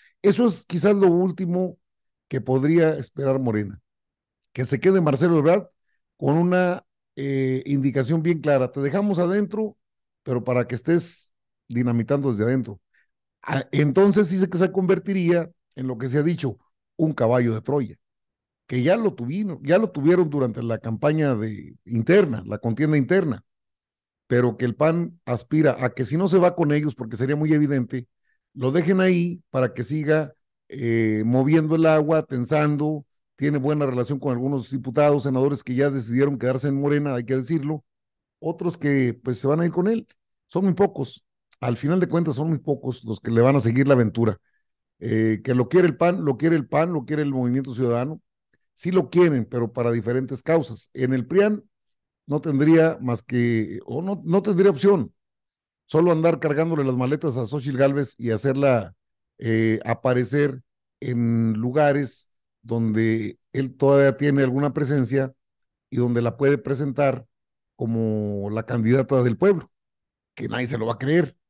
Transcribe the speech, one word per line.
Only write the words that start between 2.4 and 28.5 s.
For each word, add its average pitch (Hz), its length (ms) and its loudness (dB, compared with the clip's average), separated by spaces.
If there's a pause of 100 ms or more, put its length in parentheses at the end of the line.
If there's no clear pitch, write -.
podría 151 560 2
esperar 135 420 -2
Morena, 107 400 -2 (720)
que 127 140 -6
se 123 160 -2
quede 190 180 4
Marcelo 156 380 2
Ebrard 165 300 2 (500)
con 143 200 0
una, 180 480 0 (300)
eh, 135 500 -2
indicación 139 560 0
bien 165 180 0
clara: 135 340 0
"Te 139 80 -6
dejamos 180 380 -2
adentro, 208 580 -2 (460)
pero 120 200 -4
para 123 240 0
que 123 80 -8
estés - 580 -4 (360)
dinamitando 120 600 0
desde 107 120 0
adentro". 117 380 -2 (600)
Ah, - 300 -4
entonces 180 560 4
sí 190 120 -2
se, 185 100 0
que 185 80 -4
se 180 140 2
convertiría 185 800 0 (260)
en 131 120 -8
lo 123 100 -6
que 127 120 -6
se 135 80 0
ha 147 60 2
dicho, 156 360 -2 (380)
un 160 160 0
caballo 120 400 2
de 110 80 -4
Troya, 135 360 -4 (720)
que 123 160 -2
ya 175 140 2
lo 220 160 0
tuvieron, 156 500 -6
ya 160 140 2
lo 220 140 0
tuvieron 160 380 2
durante 123 340 -2
la 113 160 -4
campaña 143 560 -2
de, 107 400 -8 (100)
interna, 120 600 2
la 104 140 -6
contienda 147 380 0
interna, 147 460 0 (840)
pero 123 300 2
que 127 80 -4
el 120 100 -2
pan 170 500 0
aspira 147 580 0
a 123 100 -2
que 131 120 -4
si 151 120 -2
no 190 100 0
se 180 100 4
va 175 180 4
con 151 160 0
ellos, 151 240 -2
porque 113 220 -10
sería 135 180 -2
muy 151 180 0
evidente, 135 540 0 (460)